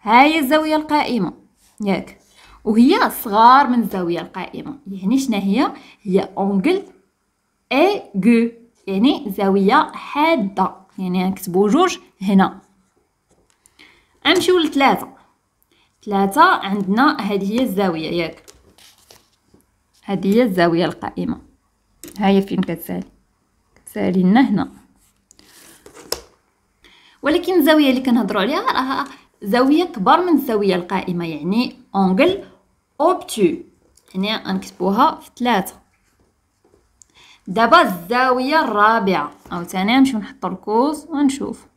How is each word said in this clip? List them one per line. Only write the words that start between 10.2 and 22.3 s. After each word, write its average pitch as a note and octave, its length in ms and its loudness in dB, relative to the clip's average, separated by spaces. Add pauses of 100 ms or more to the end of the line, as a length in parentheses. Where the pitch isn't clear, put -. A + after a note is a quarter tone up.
يعني F#3 260 -2
نكتبو F#3+ 440 0
جوج E4 300 2 (240)
هنا. F#3+ 360 2 (1700)
نمشيو F4+ 320 2
لثلاثة. C4+ 500 0 (960)
ثلاثة G3 380 0
عندنا G#3 800 0
هذه G3 320 -4
هي B3 100 -2
الزاوية، F#3 480 -2
ياك؟ E3+ 320 -6 (1600)
هذه G3 300 -2
هي A#3 80 4
الزاوية F3 420 0
القائمة. - 540 -8 (800)
ها G3+ 100 0
هي G3 140 4